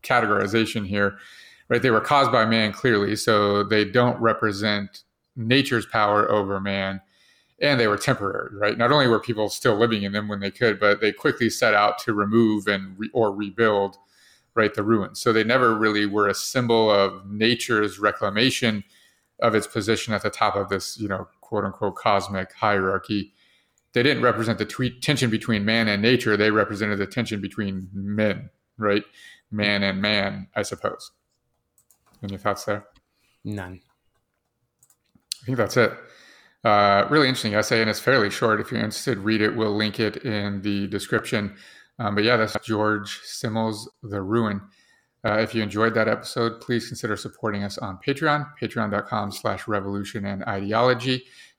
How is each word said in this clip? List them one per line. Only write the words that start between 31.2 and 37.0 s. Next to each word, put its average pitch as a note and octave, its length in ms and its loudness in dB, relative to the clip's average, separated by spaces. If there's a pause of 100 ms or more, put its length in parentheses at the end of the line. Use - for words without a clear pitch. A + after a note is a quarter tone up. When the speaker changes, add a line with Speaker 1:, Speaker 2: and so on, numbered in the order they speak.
Speaker 1:
Any G2 160 -10
thoughts G2+ 260 -2
there? G#2 220 -4 (580)
Speaker 2:
None. F#2 380 -10 (1600)
Speaker 1:
I - 20 -20
think B2 140 -4
that's G#2+ 180 0
it. A2+ 160 4 (720)
Uh, G2+ 460 4